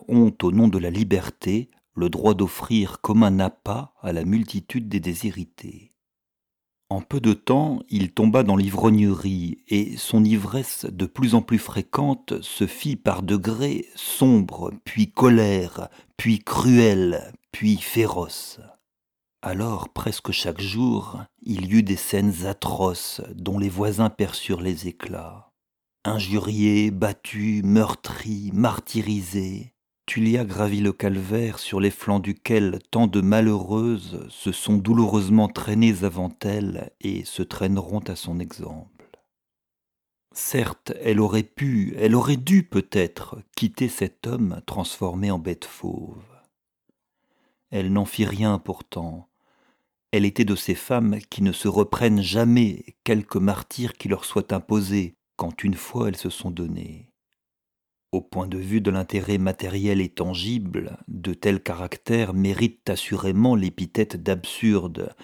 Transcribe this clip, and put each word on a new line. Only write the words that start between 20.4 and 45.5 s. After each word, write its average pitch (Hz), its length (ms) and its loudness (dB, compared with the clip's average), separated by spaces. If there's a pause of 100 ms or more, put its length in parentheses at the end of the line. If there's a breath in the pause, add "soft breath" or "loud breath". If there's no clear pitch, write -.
jour, 101 600 -2 (180)
il 92 320 -4
y 110 60 8
eut 110 40 8
des 98 140 0
scènes 98 480 0
atroces 95 800 -4 (120)
dont 95 240 -4
les 98 120 0
voisins 104 400 0
perçurent - 500 -4
les 90 260 -4
éclats. 87 640 -12 (540)
Injuriés, 104 840 2
battus, 104 760 -2
meurtris, 104 880 0
martyrisés, 101 1200 -2 (320)
Tullia 113 400 0
gravit 101 380 -2
le 98 100 2
calvaire 101 680 -4
sur - 220 -4
les 98 100 4
flancs 101 300 0
duquel 101 600 0 (100)
tant 117 160 4
de 95 160 2
malheureuses 104 1040 0
se - 240 -4
sont - 240 0
douloureusement 104 720 4
traînées 104 560 2
avant 90 380 -4
elle 101 480 -6 (100)
et 95 240 -6
se - 180 -8
traîneront 98 580 -2
à 95 160 -8
son 87 240 -8
exemple. - 840 -16 (1120)
Certes, - 580 -4 (100)
elle 107 180 2
aurait 107 240 2
pu, 117 520 -2
elle 110 180 4
aurait 123 220 4
dû 170 260 4
peut-être - 760 -2 (180)
quitter 120 320 -2
cet - 380 -6
homme 110 400 -2
transformé 95 640 -4
en 92 80 -2
bête 82 260 -8